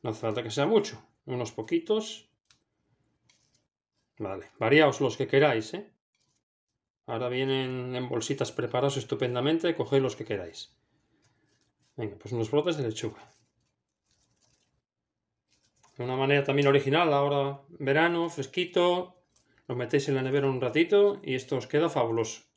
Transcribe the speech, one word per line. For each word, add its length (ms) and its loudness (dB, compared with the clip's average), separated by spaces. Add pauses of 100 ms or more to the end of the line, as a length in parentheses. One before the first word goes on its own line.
No 80 -6
hace 100 -10
falta 220 -2
que 80 -8
sea 160 0
mucho, 360 2 (220)
unos 280 -6
poquitos. 760 -4 (1900)
Vale, 400 -10
variaos 420 4
los 160 0
que 100 -2
queráis, 480 2
¿eh? 160 -10 (1160)
Ahora 220 -4
vienen 680 -2
en 120 -6
bolsitas 440 -4
preparados 440 0
estupendamente, 800 -2
coged 280 2
los 140 -2
que 80 -12
queráis. 520 -10 (1200)
Venga, 220 -8
pues 140 -12
unos 180 -2
brotes 260 0
de 60 -4
lechuga. 400 -6 (2750)
De 80 -8
una 120 -4
manera 280 4
también 240 4
original, 440 4
ahora 560 0
verano, 600 0
fresquito, 920 -2 (440)
lo 100 -6
metéis 320 0
en 80 0
la 60 0
nevera 260 0
un 120 -2
ratito 600 2
y 120 -4
esto 220 -4
os 100 -6
queda 220 2
fabuloso. 540 -2 (140)